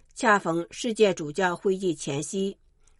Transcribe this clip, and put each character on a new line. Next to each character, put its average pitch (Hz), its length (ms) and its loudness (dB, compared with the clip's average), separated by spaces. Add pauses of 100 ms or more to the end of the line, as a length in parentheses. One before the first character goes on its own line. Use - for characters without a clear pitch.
(140)
恰 208 240 4
逢 170 320 -2
世 - 220 -6
界 202 220 4
主 151 180 -6
教 190 240 0
会 196 180 0
议 185 200 -2
前 147 280 -4
夕， 196 320 -4 (460)